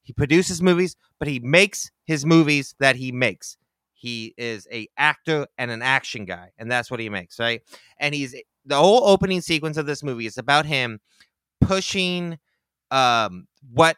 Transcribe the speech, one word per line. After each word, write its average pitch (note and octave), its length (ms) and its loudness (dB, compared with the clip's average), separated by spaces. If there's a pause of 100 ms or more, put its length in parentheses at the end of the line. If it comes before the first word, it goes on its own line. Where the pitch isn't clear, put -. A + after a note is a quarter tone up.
He - 100 -18
produces D#3+ 480 0
movies, F3+ 340 2 (240)
but D3+ 80 -8
he C#3+ 140 -4
makes E3 500 2 (140)
his D3+ 220 -2
movies D3+ 540 4
that C3+ 160 4
he B2+ 160 -8
makes. B2 440 -4 (380)
He A#2 420 -12
is A2+ 340 -10
a A2+ 180 -12 (100)
actor D3 480 -2 (100)
and B2 140 -6
an A2+ 100 -8
action B2+ 460 -4
guy, F2+ 320 -12
and A2+ 120 -10
that's B2 200 -4
what A#2+ 100 -8
he A2+ 80 -8
makes, F#2+ 300 -10
right? A#2 240 -4 (360)
And D3 160 -4
he's, C#3 200 -8 (320)
the C#3 100 -2
whole G#3 320 6
opening F#3+ 320 2
sequence D#3 380 -4
of D3+ 80 -4
this C#3+ 160 -6
movie A#2+ 240 -6
is G#2+ 100 -12
about C#3 300 2
him B2+ 340 -4 (600)
pushing, F3+ 760 0 (520)
um, A#2 560 0 (260)
what D#3+ 260 4